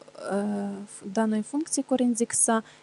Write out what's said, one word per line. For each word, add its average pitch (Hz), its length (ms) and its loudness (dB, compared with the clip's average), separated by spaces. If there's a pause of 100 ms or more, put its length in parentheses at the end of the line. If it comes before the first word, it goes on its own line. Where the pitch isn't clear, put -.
(180)
е, 202 520 -2 (140)
ф-, - 220 -16
даної 214 380 0
функції 294 460 -2
корінь 247 260 4
з 226 60 0
ікса 226 420 2 (200)